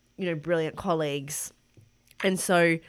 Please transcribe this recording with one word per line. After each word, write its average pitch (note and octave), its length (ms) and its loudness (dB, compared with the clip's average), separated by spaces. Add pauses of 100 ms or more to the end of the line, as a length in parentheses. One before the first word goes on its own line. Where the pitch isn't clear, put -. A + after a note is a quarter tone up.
(180)
you G3 100 -4
know, E3+ 80 -2
brilliant D#3+ 400 -2
colleagues. D3+ 760 -4 (720)
And F#3+ 160 2
so E3+ 500 4